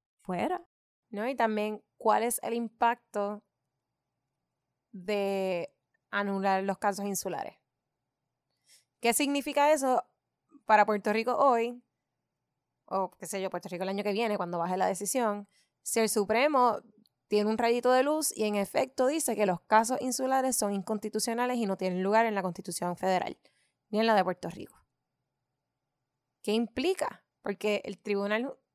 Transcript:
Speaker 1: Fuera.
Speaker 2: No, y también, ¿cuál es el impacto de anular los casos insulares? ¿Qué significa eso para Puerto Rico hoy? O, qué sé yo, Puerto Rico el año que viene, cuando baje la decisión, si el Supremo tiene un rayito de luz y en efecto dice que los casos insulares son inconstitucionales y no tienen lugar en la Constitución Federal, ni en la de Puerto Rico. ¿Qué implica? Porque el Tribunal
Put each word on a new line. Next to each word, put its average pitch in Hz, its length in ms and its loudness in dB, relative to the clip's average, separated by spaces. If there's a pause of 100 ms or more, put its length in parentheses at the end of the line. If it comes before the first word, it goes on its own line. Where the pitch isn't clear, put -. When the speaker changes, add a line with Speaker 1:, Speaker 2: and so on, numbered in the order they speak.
(220)
Speaker 1:
Fuera. 302 420 -4 (460)
Speaker 2:
No, 214 180 -6
y 269 80 -4
también, 214 480 -2 (140)
¿cuál 214 260 2
es 233 200 -2
el 226 100 -4
impacto 226 920 -4 (1500)
de 190 840 -2 (360)
anular 196 540 0
los 196 140 -4
casos 202 280 -2
insulares? 185 500 -6 (1500)
¿Qué 233 120 2
significa 285 600 2
eso 262 320 0 (600)
para 208 200 6
Puerto 208 260 0
Rico 226 240 0
hoy? 247 480 2 (1000)
O, 190 260 -2
qué - 140 -16
sé 190 160 -6
yo, 185 80 -4
Puerto 175 200 -8
Rico 180 140 -6
el 190 60 -2
año 196 140 -4
que 202 100 0
viene, 208 240 0
cuando 175 200 -4
baje 175 200 0
la 190 100 2
decisión, 208 600 -2 (360)
si - 160 -2
el 220 100 2
Supremo 247 720 2 (500)
tiene 208 200 2
un 220 100 0
rayito 233 320 2
de 254 120 6
luz 302 320 0
y 214 100 -2
en 208 100 -2
efecto 254 520 0
dice 294 280 0
que 214 100 2
los 180 160 0
casos 226 400 2
insulares 262 560 0
son 202 160 -2
inconstitucionales 226 840 -4
y 226 100 0
no 190 100 -2
tienen 185 260 -2
lugar 220 220 4
en 214 100 -2
la 196 60 0
Constitución 175 560 -6
Federal, 185 400 -2 (520)
ni 208 100 -2
en 226 80 2
la 220 80 4
de 190 80 4
Puerto 175 260 -4
Rico. - 340 -14 (1600)
¿Qué 208 120 -2
implica? 262 720 -2 (200)
Porque 208 420 -2
el 196 140 -10
Tribunal 208 580 -4 (180)